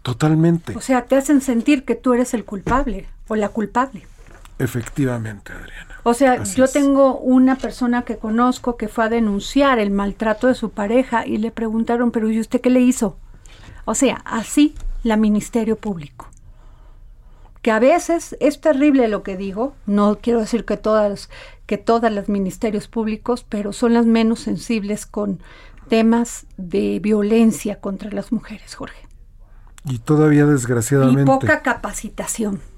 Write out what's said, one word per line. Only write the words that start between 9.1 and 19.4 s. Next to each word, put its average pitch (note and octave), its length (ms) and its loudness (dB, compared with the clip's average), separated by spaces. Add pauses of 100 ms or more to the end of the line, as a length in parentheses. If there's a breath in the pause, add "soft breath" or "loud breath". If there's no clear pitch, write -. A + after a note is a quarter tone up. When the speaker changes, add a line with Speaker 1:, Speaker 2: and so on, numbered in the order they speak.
Speaker 2:
el G3+ 120 0
maltrato G3+ 560 -2
de B3+ 80 4
su A3+ 140 -6
pareja A3+ 560 0
y A3 120 -4
le A3 140 -4
preguntaron, A#3 600 -2
"Pero, A3 180 -2
¿y A3 100 0
usted B3 220 -2
qué B3+ 80 2
le B3+ 120 4
hizo?". B3 360 2 (680 loud breath)
O A3 100 -4
sea, B3 300 0
así D4 500 0 (280)
la A3 140 2
Ministerio G#3+ 580 0
Público. F#3 520 -10 (1300 soft breath)
Que A3+ 100 0
a A3 80 2
veces E4 600 2
es D4 220 2
terrible C4+ 460 4
lo G3+ 160 -2
que G3 140 -8
digo, G3+ 360 -6 (140)